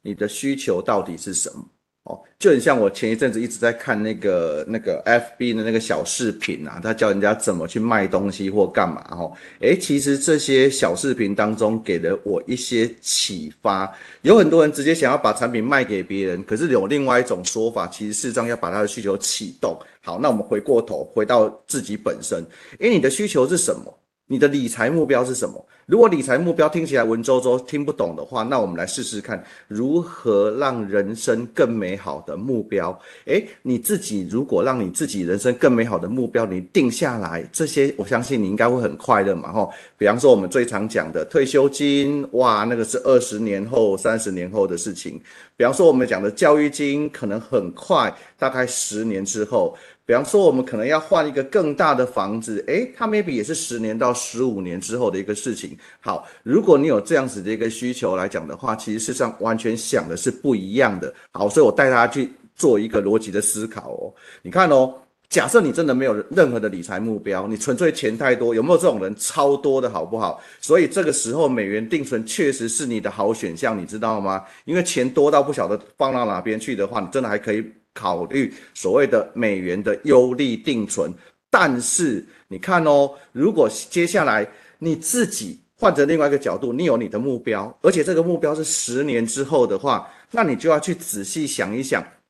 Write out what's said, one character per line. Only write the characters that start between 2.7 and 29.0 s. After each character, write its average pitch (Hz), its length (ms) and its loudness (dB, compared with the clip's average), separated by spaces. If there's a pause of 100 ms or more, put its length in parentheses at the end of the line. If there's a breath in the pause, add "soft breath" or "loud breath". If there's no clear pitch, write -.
我 104 80 4
前 110 220 -2
一 113 60 0
阵 120 160 0
子 110 80 -4
一 120 80 -4
直 - 100 -10
在 117 140 2
看 117 280 -4
那 107 140 -2
个， 87 540 -2
那 113 100 -4
个 95 260 -4
F 117 320 2
B 123 160 -2
的 110 120 -2
那 113 80 -2
个 113 80 2
小 101 240 -2
视 110 260 -2
频 - 340 -8
啊， 76 160 -14
他 110 140 -2
教 110 140 2
人 101 120 2
家 104 140 4
怎 107 180 -2
么 82 140 -2
去 110 140 -4
卖 110 260 2
东 95 240 0
西 95 180 -6
或 101 160 2
干 92 240 0
嘛 78 220 -8
吼。 85 260 -10 (220 loud breath)
诶， 139 180 4
其 143 220 -2
实 139 180 0
这 151 220 2
些 135 320 4
小 110 240 0
视 135 180 -2
频 107 220 0
当 107 220 0
中 110 260 0
给 90 160 -2
了 85 240 0
我 98 240 -2
一 123 80 -4
些 120 340 0 (120)
启 78 600 -4
发， 95 320 -2 (300 loud breath)
有 190 160 10
很 180 100 8
多 165 140 6
人 151 100 4
直 147 120 -6
接 160 100 4
想 147 160 2
要 143 80 2
把 107 140 2
产 117 180 -2
品 113 140 -2
卖 135 180 2
给 101 180 -2
别 98 280 -4
人， 90 160 -6
可 110 120 -4
是 160 120 -2
有 110 180 2
另 139 180 0
外 127 140 2
一 123 60 2
种 95 200 -6
说 113 240 -2
法， 107 200 -4
其 - 180 -10
实 104 60 -6
事 127 160 -6
实 117 40 -6
上 117 140 -2
要 120 100 -4
把 85 140 -6
他 101 120 -2
的 104 40 0
需 107 160 -8
求 98 160 0
启 - 420 -6
动。 85 160 -2 (240 loud breath)
好， 85 220 -8
那 151 80 2
我 - 20 2
们 107 120 -2
回 104 160 -2
过 120 200 2
头， 76 220 -6 (100)
回 107 140 0
到 110 220 4 (180)
自 131 160 -2
己 101 140 -8
本 - 260 -4
身， 90 180 -6 (380 loud breath)
诶， 214 100 2
你 214 120 4
的 131 100 4
需 208 160 -2
求 135 220 2
是 175 100 2
什 95 160 0
么？ - 180 -14 (360)
你 127 120 0
的 143 80 6
理 139 200 0
财 117 220 0
目 156 160 2
标 127 180 2
是 127 100 -4
什 110 140 -4
么？ - 180 -14 (200 soft breath)
如 202 140 4
果 226 80 10
理 170 120 2
财 127 160 0
目 170 160 0
标 160 160 4
听 160 160 -2
起 139 120 -2
来 117 80 4
文 113 180 0
绉 127 180 4
绉、 127 240 0
听 147 200 -4
不 147 80 -4
懂 85 240 -4
的 76 80 -10
话， 117 180 -4
那 127 160 0
我 107 80 0
们 90 100 -6
来 85 80 -4
试 110 200 -6